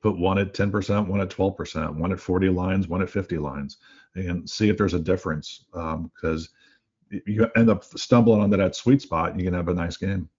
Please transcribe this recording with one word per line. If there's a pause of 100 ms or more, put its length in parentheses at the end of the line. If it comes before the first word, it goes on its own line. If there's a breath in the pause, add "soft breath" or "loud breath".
put
one
at
ten
percent,
one
at
twelve
percent,
one
at
forty
lines,
one
at
fifty
lines, (380 soft breath)
and
see
if
there's
a
difference.
Um,
cause (640 soft breath)
y-,
you
end
up
stumbling
onto
that
sweet
spot,
you
can
have
a
nice
game.